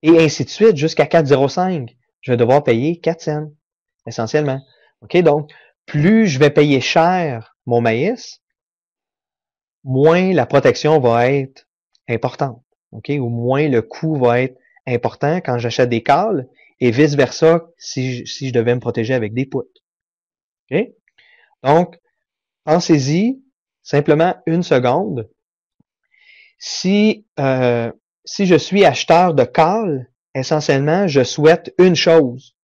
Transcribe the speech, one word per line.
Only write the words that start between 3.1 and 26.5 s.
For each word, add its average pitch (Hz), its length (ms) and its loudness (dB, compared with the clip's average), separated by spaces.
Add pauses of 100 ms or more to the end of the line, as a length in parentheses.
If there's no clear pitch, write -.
cents, 151 320 -8 (520)
essentiellement. 135 560 -4 (420)
OK ? - 160 -4
Donc, 151 340 0 (340)
plus 208 400 2
je 131 140 -2
vais 147 100 4
payer 147 300 2
cher 165 840 -2
mon 120 160 0
maïs, 120 640 -4 (1400)
moins 160 480 2
la 139 120 0
protection 143 540 2
va 120 320 2
être 139 380 -6 (400)
importante. 117 560 -6 (260)
OK ? 113 200 -14
Ou 139 180 -4
moins 123 400 -2
le 117 140 0
coût 156 340 -6
va 120 260 2
être 131 160 -8 (260)
important 131 520 -4
quand 123 220 -4
j'achète 120 320 -2
des 113 120 -2
cales 160 460 -2 (320)
et 123 100 2
vice-versa 147 840 0
si 127 380 -8
je, 123 100 -12
si - 240 -12
je 123 40 -8
devais 120 220 0
me 123 60 -6
protéger 120 340 -4
avec 107 180 -4
des 127 140 -6
poutres. - 360 -10 (880)
Ok ? 190 180 -4 (760)
Donc, 165 380 0 (640)
pensez-y 170 760 0 (440)
simplement 156 520 0 (100)
une 170 180 -2
seconde. 131 680 -2 (1300)